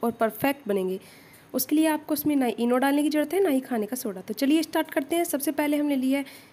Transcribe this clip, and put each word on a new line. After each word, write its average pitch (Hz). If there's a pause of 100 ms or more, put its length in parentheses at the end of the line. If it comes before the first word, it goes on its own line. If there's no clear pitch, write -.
और 233
perfect 226
बनेंगे। 190 (540)
उसके 254
लिए 320
आपको 302
उसमें 294
ना 262
इनो 240
डालने 277
की 302
ज़रूरत 302
है, 392
ना 359
ही 262
खाने 226
का 254
सोडा। 190
तो 214
चलिए 294
start 320
करते 320
हैं। 339
सबसे 311
पहले 294
हमने 294
लिया 262
है 269 (280)